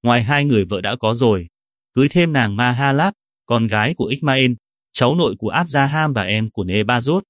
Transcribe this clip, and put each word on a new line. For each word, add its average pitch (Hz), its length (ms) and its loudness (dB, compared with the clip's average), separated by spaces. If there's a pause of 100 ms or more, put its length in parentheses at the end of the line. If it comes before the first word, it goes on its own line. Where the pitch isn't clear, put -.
Ngoài 120 200 2
hai 143 220 0
người 113 200 2
vợ 92 160 -6
đã 107 140 -4
có 113 180 -2
rồi, 110 340 0 (460)
cưới 135 160 4
thêm 170 240 0
nàng 113 220 0
Mahalat, 135 580 0 (320)
con 113 220 0
gái 110 260 0
của - 120 -4
Ishmael, 131 460 0 (420)
cháu 127 220 2
nội 139 240 0
của 107 100 -4
Abraham 147 640 0
và 110 100 -2
em 107 280 -2
của 98 140 -6
Nebajoth. 120 640 0